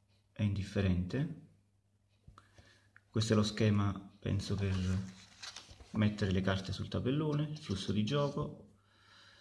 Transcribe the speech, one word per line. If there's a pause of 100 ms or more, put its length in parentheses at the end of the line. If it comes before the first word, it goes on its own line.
(320)
è
indifferente. (1700)
Questo
è
lo
schema,
penso,
per (1160)
mettere
le
carte
sul
tabellone,
il
flusso
di
gioco, (720)